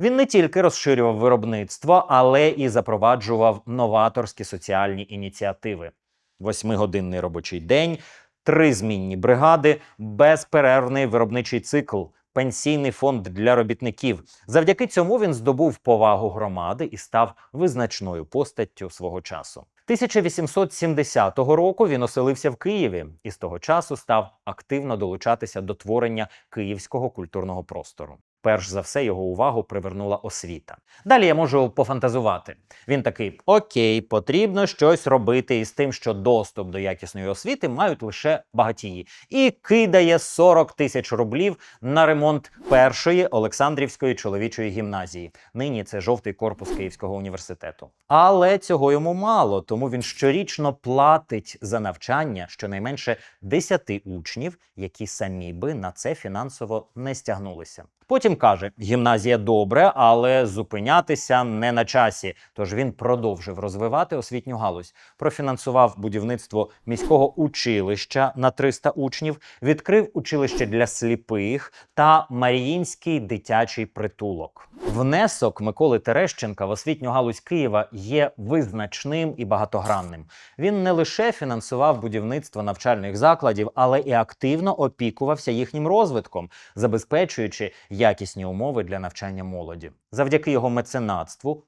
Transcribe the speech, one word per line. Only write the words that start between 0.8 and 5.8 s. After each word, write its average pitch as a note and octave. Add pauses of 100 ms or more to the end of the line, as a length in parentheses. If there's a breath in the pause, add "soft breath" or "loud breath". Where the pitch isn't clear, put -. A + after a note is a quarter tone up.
виробництво, A#2
але C3+
і D3
запроваджував A2
новаторські A2+
соціальні G2
ініціативи. G2 (500)